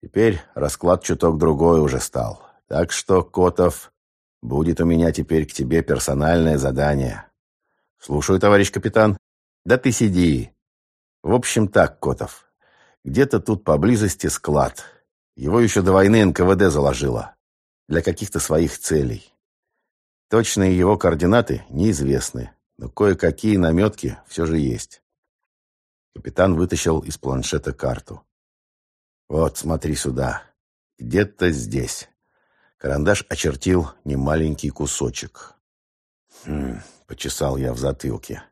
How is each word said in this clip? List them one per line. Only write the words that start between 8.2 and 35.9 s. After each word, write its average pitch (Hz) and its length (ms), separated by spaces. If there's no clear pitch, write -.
товарищ 101 320
капитан». 107 480
«Да - 140
ты 127 140
сиди. 87 580
В 82 100
общем 110 360
так, 87 300
Котов, - 540
где-то 107 380
тут 101 240
поблизости 98 640
склад. - 580
Его 76 220
ещё 107 240
до 95 100
войны 101 280
Н 92 140
К 92 100
В 95 100
Д 95 140
заложило. 67 680
Для 80 140
каких-то 90 380
своих 78 380
целей. 67 540
Точные 101 480
его 90 220
координаты 87 720
неизвестны, 67 800
но 64 140
кое-какие 98 680
намётки 90 680
всё - 180
же 80 140
есть». - 440
Капитан 90 420
вытащил 82 440
из - 160
планшета 67 560
карту. - 500
«Вот, 78 280
смотри 78 380
сюда. 65 480
Где-то 98 520
здесь». 62 600
Карандаш 76 540
очертил 80 580
немаленький 73 640
кусочек. - 840